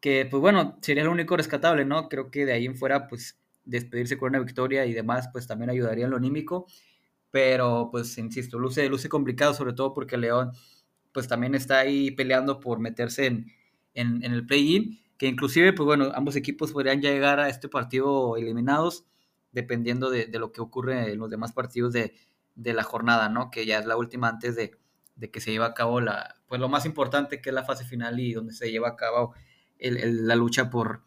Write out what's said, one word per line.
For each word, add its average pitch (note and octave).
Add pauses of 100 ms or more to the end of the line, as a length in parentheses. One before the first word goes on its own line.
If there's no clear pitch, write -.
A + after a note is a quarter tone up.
que, C3+
pues, C#3
bueno, G3
sería D3
lo D#3+
único E3+
rescatable, D3+
¿no? D3
Creo C3+
que C#3+
de C3
ahí A#2+
en B2+
fuera, C3+
pues, - (260)
despedirse A#2+
con C3
una C3+
victoria C3
y A#2
demás, A#2+
pues, B2
también A#2
ayudaría A#2+
en C3
lo B2+
anímico, D#3 (680)
pero, B2+
pues, A#2+
insisto, A#2
luce, C3
luce C3+
complicado, C#3+
sobre C3+
todo C3+
porque B2+
León, A#2+ (600)
pues, B2
también B2
está C3
ahí C#3
peleando C3
por A#2+
meterse A#2
en, A#2 (400)
en, A#2+
en B2
el A#2
play-in, D#3 (180)
que C3+
inclusive, C3+
pues, D3+
bueno, C#3+
ambos C#3
equipos C#3+
podrían C#3
llegar C#3+
a C#3+
este C3
partido B2+
eliminados, C3 (460)
dependiendo B2
de, A#2+
de A2+
lo A2+
que -
ocurre A#2+
en G#2
los A2
demás A2+
partidos B2
de, A#2 (400)
de A#2
la A2
jornada, A#2
¿no? A#2+
Que A2+
ya G#2+
es G#2+
la A2+
última A#2+
antes A2+
de, A2+ (400)
de A2+
que A2+
se A2
lleve A2
a A#2
cabo A#2+
la, G#2+ (100)
pues, B2+
lo C3
más C#3+
importante, C#3+
que C3+
es B2+
la C3
fase B2
final A#2+
y A#2+
donde A2+
se A#2
lleva A2+
a A#2
cabo A#2+ (440)
el, B2
el, A2+
la A#2
lucha A#2+
por A2+